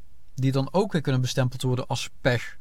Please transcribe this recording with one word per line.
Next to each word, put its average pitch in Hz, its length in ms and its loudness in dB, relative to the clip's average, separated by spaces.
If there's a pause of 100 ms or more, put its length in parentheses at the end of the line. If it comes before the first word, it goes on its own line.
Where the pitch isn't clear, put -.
(340)
die 131 180 2
dan 135 220 0
ook 196 180 2
weer 160 100 0
kunnen 131 200 2
bestempeld 127 400 0
worden 127 260 0
als - 220 -4 (120)
pech - 400 0